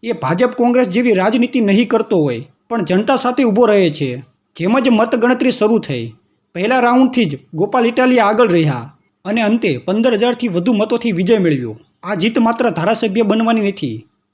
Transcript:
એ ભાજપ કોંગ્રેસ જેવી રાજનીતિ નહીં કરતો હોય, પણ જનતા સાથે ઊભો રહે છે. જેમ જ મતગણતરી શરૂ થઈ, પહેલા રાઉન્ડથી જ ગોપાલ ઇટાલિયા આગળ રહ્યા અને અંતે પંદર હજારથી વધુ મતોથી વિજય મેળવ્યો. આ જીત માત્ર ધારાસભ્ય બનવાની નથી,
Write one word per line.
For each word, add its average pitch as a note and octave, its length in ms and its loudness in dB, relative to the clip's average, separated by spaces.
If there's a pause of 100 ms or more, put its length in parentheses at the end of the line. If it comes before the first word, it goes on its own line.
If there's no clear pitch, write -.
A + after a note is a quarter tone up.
એ A3+ 100 -4
ભાજપ F3+ 400 0
કોંગ્રેસ B3 340 2
જેવી A#3 260 2
રાજનીતિ A3+ 480 0
નહીં G#3 260 2
કરતો A3+ 300 0
હોય, C3 300 -2 (180)
પણ A3+ 200 -4
જનતા A3 320 0
સાથે B3+ 260 -2
ઊભો A3+ 220 2
રહે G3+ 260 2
છે. D3 180 -6 (480)
જેમ F#3+ 220 0
જ A#3+ 100 0
મતગણતરી A#3+ 640 2
શરૂ A3 280 2
થઈ, B2 260 -6 (500)
પહેલા A#3 260 0
રાઉન્ડથી B3 440 2
જ D3 80 -4 (200)
ગોપાલ G#3 320 0
ઇટાલિયા B3 420 2
આગળ A3 240 2
રહ્યા D3+ 320 0 (420)
અને A3 160 -2
અંતે A3 360 0
પંદર A3+ 380 0
હજારથી A#3+ 340 -2
વધુ F3+ 240 -2
મતોથી A3 380 -2
વિજય F#3+ 280 0
મેળવ્યો. C3 340 -2 (300)
આ G3 120 -6
જીત C4 240 -2
માત્ર A#3 300 0
ધારાસભ્ય G#3 540 -2
બનવાની A3 440 0
નથી, C3 300 -6 (360)